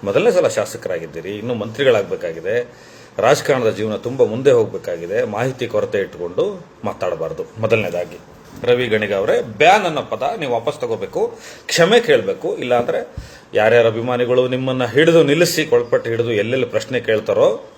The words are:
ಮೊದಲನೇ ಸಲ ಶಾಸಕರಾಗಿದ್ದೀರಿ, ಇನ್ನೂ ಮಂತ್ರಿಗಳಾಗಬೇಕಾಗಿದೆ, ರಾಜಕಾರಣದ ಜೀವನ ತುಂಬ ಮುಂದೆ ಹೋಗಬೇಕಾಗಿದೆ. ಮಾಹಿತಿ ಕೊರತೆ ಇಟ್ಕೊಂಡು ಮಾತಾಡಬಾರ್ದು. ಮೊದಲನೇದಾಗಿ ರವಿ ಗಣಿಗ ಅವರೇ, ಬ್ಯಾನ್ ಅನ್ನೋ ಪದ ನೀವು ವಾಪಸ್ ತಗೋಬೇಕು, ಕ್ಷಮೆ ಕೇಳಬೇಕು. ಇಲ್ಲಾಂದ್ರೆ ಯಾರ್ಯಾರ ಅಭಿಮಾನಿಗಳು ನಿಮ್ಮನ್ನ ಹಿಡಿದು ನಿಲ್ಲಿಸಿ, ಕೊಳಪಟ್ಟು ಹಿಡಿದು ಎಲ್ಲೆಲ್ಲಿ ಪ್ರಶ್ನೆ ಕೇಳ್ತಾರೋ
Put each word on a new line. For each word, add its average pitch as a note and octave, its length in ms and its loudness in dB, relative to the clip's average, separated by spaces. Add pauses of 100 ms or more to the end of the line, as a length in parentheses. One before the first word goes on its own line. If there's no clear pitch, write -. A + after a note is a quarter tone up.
ಮೊದಲನೇ C3+ 280 2
ಸಲ F3 160 2
ಶಾಸಕರಾಗಿದ್ದೀರಿ, E2+ 880 -4
ಇನ್ನೂ A#2 160 -6
ಮಂತ್ರಿಗಳಾಗಬೇಕಾಗಿದೆ, G#2 1000 -2 (640)
ರಾಜಕಾರಣದ B2+ 520 4
ಜೀವನ G#2+ 260 -4
ತುಂಬ B2 280 -6
ಮುಂದೆ B2 280 2
ಹೋಗಬೇಕಾಗಿದೆ. F#2+ 720 0
ಮಾಹಿತಿ B2 440 -4
ಕೊರತೆ G#2 320 -2
ಇಟ್ಕೊಂಡು F2 460 -4 (380)
ಮಾತಾಡಬಾರ್ದು. E2+ 640 -6 (140)
ಮೊದಲನೇದಾಗಿ F2+ 600 -4 (440)
ರವಿ B2 240 2
ಗಣಿಗ G#2+ 260 0
ಅವರೇ, G2+ 280 0 (160)
ಬ್ಯಾನ್ F#3 280 4
ಅನ್ನೋ D3+ 160 -2
ಪದ A2+ 220 -6 (140)
ನೀವು C#3 160 -4
ವಾಪಸ್ A#2+ 280 -4
ತಗೋಬೇಕು, A2+ 420 -4 (420)
ಕ್ಷಮೆ F#3+ 340 4
ಕೇಳಬೇಕು. A#2+ 560 0
ಇಲ್ಲಾಂದ್ರೆ B2 460 -2 (520)
ಯಾರ್ಯಾರ A2+ 340 6
ಅಭಿಮಾನಿಗಳು B2 600 0
ನಿಮ್ಮನ್ನ B2+ 380 -2
ಹಿಡಿದು D#3+ 380 4
ನಿಲ್ಲಿಸಿ, D#3 420 2
ಕೊಳಪಟ್ಟು A#2+ 440 0
ಹಿಡಿದು A#2 240 -2
ಎಲ್ಲೆಲ್ಲಿ A#2 320 0
ಪ್ರಶ್ನೆ A#2+ 340 -4
ಕೇಳ್ತಾರೋ A2 500 2 (280)